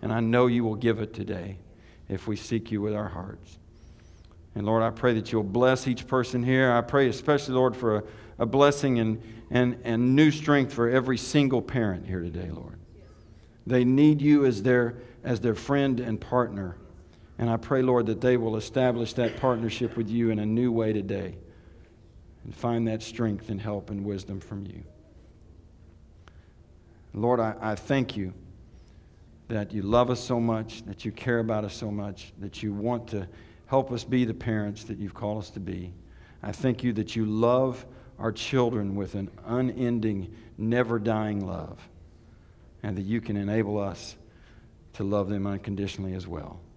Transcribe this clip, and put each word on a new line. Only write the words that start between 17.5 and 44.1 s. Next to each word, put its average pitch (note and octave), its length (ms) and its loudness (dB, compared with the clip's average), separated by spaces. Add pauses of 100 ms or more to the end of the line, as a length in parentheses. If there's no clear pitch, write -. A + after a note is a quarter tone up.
pray, C3 260 0
Lord, B2 240 4
that A2 140 -2
they B2 160 4
will A2+ 200 0
establish A#2+ 560 0
that A#2 240 -2
partnership A#2 600 0
with A2+ 120 -4
you A2+ 220 2
in G#2+ 100 0
a G#2+ 60 -2
new A#2 260 2
way A2+ 200 0
today F#2+ 440 -4 (1080)
and - 100 -14
find A#2 360 -2
that A2 120 -4
strength G#2+ 480 -4
and G2+ 120 -6
help G#2 300 -6
and G2+ 140 -6
wisdom G2 360 -6
from G2+ 260 -10
you. - 160 -14 (2250)
Lord, A#2 240 2
I, A2 220 0
I G#2+ 160 -4
thank C3+ 400 0
you F#2+ 160 -6 (1120)
that G#2 260 -4
you G#2+ 100 -4
love A#2+ 280 4
us A#2+ 80 0
so A#2+ 220 -2
much, A2+ 460 -2
that G2+ 180 -12
you G#2+ 80 -6
care A#2+ 260 0
about A2 260 0
us G2+ 100 -8
so G#2+ 180 -8
much, G2+ 460 -10
that G2 240 -12
you G#2 100 -2
want A#2 360 -2
to G2 200 -6 (380)
help C3+ 260 2
us A#2+ 100 -6
be B2+ 220 2
the A2 100 -2
parents G#2+ 500 -4
that G2+ 140 -10
you've G2+ 160 -8
called G#2+ 240 -6
us G2+ 120 -12
to - 100 -12
be. F#2 320 -8 (500)
I G#2+ 80 -8
thank A#2+ 320 -2
you B2 120 0
that G#2 200 -4
you A2+ 100 0
love A#2 640 2 (320)
our A2 140 -2
children A2 640 0
with G2 180 -6
an G2 160 -6 (160)
unending, A#2 880 -2 (220)
never-dying A2 920 0
love, E2+ 420 -10 (960)
and G#2 140 -4
that G2 60 -4
you G#2+ 180 -2
can G#2+ 160 -4
enable G#2 420 0
us G2 380 -8 (800)